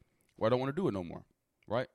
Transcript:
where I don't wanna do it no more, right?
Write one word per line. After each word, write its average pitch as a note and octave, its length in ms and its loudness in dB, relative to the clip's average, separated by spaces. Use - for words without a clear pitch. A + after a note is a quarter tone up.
where A2 100 2
I - 20 6
don't B2+ 100 4
wanna C3+ 120 -2
do D#3 160 0
it A2+ 60 2
no F#2+ 100 -2
more, - 200 -10
right? A#2 280 -2